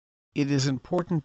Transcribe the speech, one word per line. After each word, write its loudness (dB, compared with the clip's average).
It 0
is 2
important -2